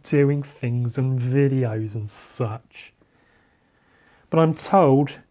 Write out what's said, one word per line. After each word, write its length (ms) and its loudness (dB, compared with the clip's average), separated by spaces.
doing 400 0
things 540 -6
and 240 -2
videos 760 -2
and 140 -8
such. 840 -12
But 100 0
I'm 140 4
told 640 2